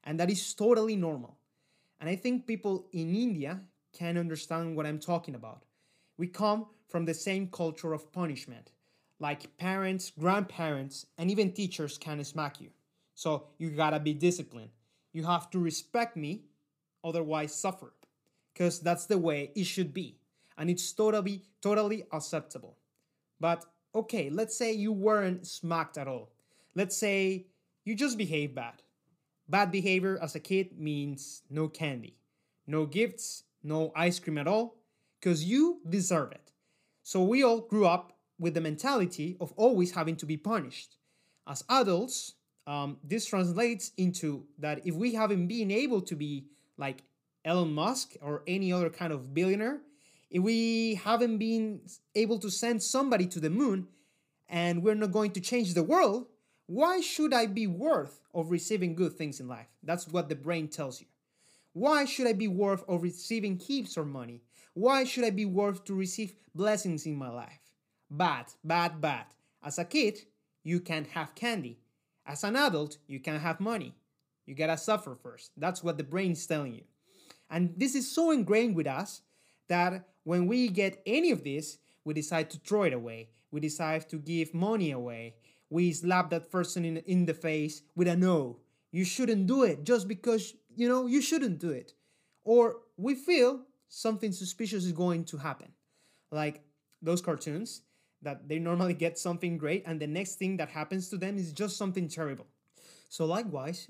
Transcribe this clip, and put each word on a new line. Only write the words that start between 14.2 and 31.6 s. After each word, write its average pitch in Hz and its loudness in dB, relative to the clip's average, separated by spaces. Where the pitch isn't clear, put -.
You 160 -6
have 170 0
to 185 -2
respect 233 -2
me, 160 -6
otherwise 156 -2
suffer. 185 -6
'Cause 175 0
that's 170 0
the 202 4
way 147 0
it 196 0
should 175 -2
be. - -10
And 160 -2
it's 175 -2
totally, 202 0
totally 208 2
acceptable. 147 -8
But 170 0
okay, 214 -2
let's 220 -2
say 226 0
you 214 0
weren't 196 2
smacked 165 -4
at 135 -6
all. 120 -8
Let's 185 -2
say 190 0
you 214 -4
just 247 0
behave 147 -2
bad. 120 -10
Bad 190 4
behavior 190 2
as 156 -4
a 156 -8
kid 185 -2
means 143 -6
no 156 -2